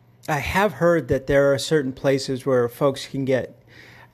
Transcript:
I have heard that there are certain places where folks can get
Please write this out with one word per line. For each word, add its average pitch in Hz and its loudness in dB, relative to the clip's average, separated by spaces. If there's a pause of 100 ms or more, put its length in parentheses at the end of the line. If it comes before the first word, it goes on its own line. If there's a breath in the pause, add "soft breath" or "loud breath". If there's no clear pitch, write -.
(280)
I 147 -2
have 185 0
heard 170 2
that 135 -2
there 139 4
are 131 0
certain 135 -2
places 135 -2
where 127 2
folks 135 -2
can 135 -6
get 127 -2 (560 loud breath)